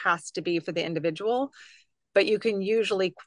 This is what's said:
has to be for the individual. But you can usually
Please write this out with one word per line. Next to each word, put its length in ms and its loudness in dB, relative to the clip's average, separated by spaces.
has 300 0
to 100 -6
be 160 0
for 140 -6
the 120 -2
individual. 680 -2
But 120 6
you 120 2
can 240 0
usually 520 0